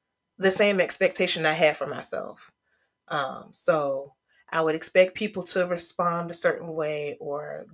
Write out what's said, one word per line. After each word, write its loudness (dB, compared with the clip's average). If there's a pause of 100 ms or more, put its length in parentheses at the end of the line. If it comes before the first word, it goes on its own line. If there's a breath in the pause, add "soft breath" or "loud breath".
(380)
the 4
same 4
expectation 0
I 4
had 4
for -4
myself. -10 (580)
Um, -6
so -2 (360 soft breath)
I 0
would 2
expect 4
people -6
to 0
respond -2
a -8
certain 0
way -4
or -8